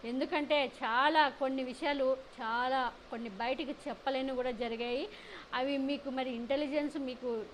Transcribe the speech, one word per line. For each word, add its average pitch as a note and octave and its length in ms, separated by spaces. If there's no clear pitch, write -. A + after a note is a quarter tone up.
ఎందుకంటే D4 600
చాలా C#4 600
కొన్ని C4+ 360
విషయాలు, C4 520
చాలా B3+ 520
కొన్ని A#3 180
బయటికి A#3+ 480
చెప్పలేని C4+ 460
కూడా B3+ 160
జరిగాయి. A#3+ 580
అవి C4+ 240
మీకు C#4 320
మరి B3+ 200
ఇంటెలిజెన్స్ C#4 680
మీకు B3 580